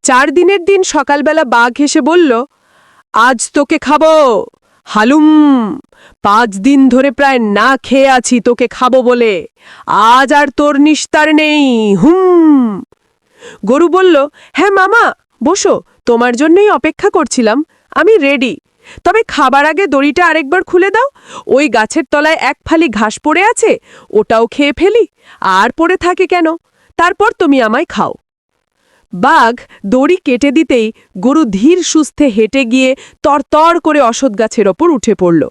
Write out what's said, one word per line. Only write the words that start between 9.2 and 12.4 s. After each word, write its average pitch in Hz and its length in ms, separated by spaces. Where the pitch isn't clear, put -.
আজ 233 460
আর 285 160
তোর 294 280
নিস্তার 302 580
নেই, 269 600
হুম।" 311 880